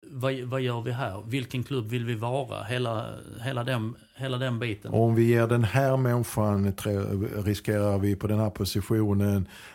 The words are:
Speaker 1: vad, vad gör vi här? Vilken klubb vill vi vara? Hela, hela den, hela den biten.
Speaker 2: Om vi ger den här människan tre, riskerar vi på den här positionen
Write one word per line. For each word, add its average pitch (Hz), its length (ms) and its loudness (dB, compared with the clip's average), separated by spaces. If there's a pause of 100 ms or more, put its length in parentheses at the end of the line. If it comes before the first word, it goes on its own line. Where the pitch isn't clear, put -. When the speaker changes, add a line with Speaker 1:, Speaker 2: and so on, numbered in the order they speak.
Speaker 1:
vad, 135 320 -4
vad 127 220 -4
gör 120 200 -2
vi 123 100 -4
här? 107 340 -6
Vilken 123 380 -4
klubb 123 240 -4
vill 120 180 -4
vi 120 100 -2
vara? 117 480 -4
Hela, 117 500 -4 (280)
hela 123 220 -4
den, 120 320 -2 (200)
hela 131 220 -4
den 127 220 -2
biten. 110 340 -6
Speaker 2:
Om 113 220 6
vi 117 80 6
ger 117 240 6
den 120 160 4
här 131 340 4
människan 107 760 2
tre, 104 220 -2 (460)
riskerar 104 540 2
vi 101 180 2
på 107 120 -4
den 107 120 2
här 110 100 2
positionen 101 1000 2 (280)